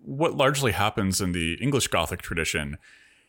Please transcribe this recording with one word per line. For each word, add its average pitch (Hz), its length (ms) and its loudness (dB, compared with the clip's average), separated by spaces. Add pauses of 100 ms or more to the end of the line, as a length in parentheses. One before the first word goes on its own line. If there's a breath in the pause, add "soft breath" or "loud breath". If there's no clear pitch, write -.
what 143 340 -2
largely 139 380 4
happens 104 480 0
in 92 120 0
the 85 220 0
English 131 320 0
Gothic 85 340 -2
tradition 78 580 -4 (500 soft breath)